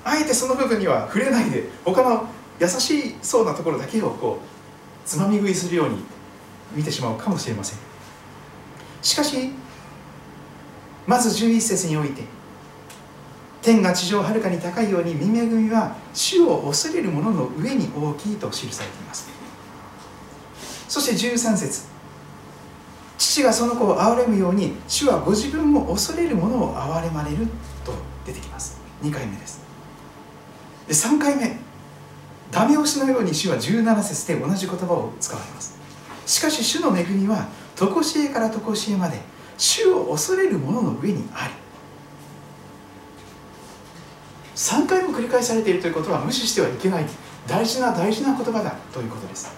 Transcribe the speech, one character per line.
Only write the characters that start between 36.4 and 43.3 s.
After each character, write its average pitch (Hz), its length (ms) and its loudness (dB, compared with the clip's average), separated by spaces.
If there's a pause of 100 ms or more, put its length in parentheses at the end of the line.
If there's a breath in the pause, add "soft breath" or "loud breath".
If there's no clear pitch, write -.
し 302 140 0
主 311 160 0
の 262 180 4
恵 175 60 2
み 196 240 2
は 208 200 2 (280 loud breath)
常 254 260 2
し - 180 0
え 285 100 2
か 254 100 -2
ら 220 100 2
常 214 240 -4
し 208 200 -2
え - 20 2
ま 180 140 0
で、 120 100 -4 (380 loud breath)
主 - 300 4
を - 260 4
恐 - 240 0
れ 381 120 4
る 190 80 0
者 151 240 0
の 180 100 2
上 143 200 -2
に 143 240 -2
あ - 120 -6
り」。 - 60 -10 (3000)